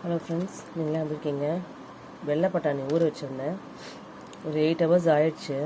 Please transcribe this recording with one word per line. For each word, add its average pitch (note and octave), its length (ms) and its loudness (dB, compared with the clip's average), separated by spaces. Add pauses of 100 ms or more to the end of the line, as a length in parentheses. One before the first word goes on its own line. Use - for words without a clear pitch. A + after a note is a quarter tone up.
ஹலோ E3+ 180 0
ஃப்ரெண்ட்ஸ், F3 320 -2 (220)
நீங்களாம் D#3+ 260 0
எப்படி D3+ 120 -2
இருக்கீங்க? D3 340 -2 (800)
வெள்ளை D#3+ 240 4
பட்டாணி C#3+ 280 2 (120)
ஊற E3 160 6
வச்சுருந்தேன், C#3 440 -6 (920)
ஒரு D3+ 160 -2
எயிட் D#3+ 220 4
ஹவர்ஸ் E3+ 280 6
ஆயிடுச்சு. D3+ 520 2